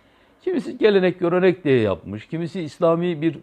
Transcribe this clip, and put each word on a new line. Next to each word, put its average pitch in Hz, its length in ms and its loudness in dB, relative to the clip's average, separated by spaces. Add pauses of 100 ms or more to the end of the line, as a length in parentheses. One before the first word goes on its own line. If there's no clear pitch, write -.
(420)
Kimisi 311 360 -4
gelenek 185 420 2
görenek 180 440 2
diye 135 180 4
yapmış, 101 460 -4
kimisi 170 340 -6
İslami 165 600 -2
bir 160 220 -2